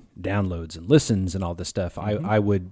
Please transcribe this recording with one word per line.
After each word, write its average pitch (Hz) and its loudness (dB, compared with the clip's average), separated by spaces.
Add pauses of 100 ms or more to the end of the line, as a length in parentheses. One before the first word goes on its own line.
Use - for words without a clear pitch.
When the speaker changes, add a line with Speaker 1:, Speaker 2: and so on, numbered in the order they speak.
(200)
Speaker 1:
downloads 90 -2
and 85 -12
listens 98 4
and 95 -2
all 87 -4
this 82 -8
stuff, 90 -4
Speaker 2:
Mm-hmm. 104 -4
Speaker 1:
I, 107 2
I - 6
would 98 0